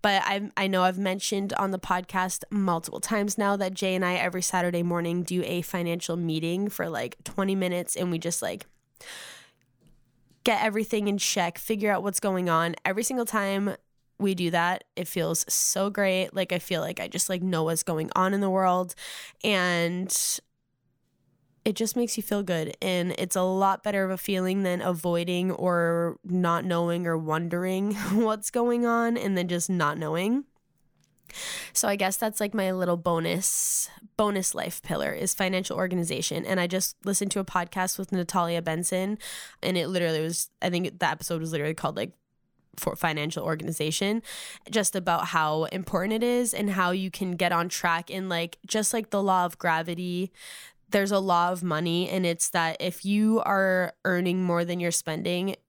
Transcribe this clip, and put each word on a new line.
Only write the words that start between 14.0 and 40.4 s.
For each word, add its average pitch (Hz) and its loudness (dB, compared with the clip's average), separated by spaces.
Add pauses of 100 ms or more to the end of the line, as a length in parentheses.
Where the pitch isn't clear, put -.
we 196 2
do 175 0
that, 175 2 (100)
it 180 -6
feels 165 0
so - 2
great. 190 2
Like, 185 0
I 180 0
feel 170 -2
like 160 -4
I - -4
just, - -2
like, 185 -2
know 175 2
what's 160 0
going 160 -2
on 190 4
in 202 2
the 196 2
world, 185 2 (480)
and 180 2 (1500)
it 214 0
just 226 -2
makes 240 0
you 214 -4
feel 202 -2
good. 165 -2
And 180 0
it's 180 -2
a 185 2
lot 190 2
better 202 0
of 190 -2
a 190 -2
feeling 185 0
than 180 2
avoiding 180 0
or 170 2
not 175 2
knowing 170 0
or 165 0
wondering 175 0
<laughs> 202 -4
what's 214 2
going 240 2
on 233 2
and 196 0
then 175 0
just 175 0
not 160 2
knowing. 180 0 (1300)
So - 2
I 202 2
guess 196 0
that's, 214 -2
like, 202 0
my 190 2
little 180 2
bonus, 170 0 (260)
bonus 208 2
life - -4
pillar 71 -2
is 180 -2
financial 190 -2
organization. 170 -2
And 190 0
I 175 0
just 185 -2 (100)
listened 202 0
to 202 0
a 190 -2
podcast 185 -2
with 190 -6
Natalia 170 0
Benson, 180 -2 (420)
and 185 0
it 160 0
literally 170 0
was, 165 -2 (140)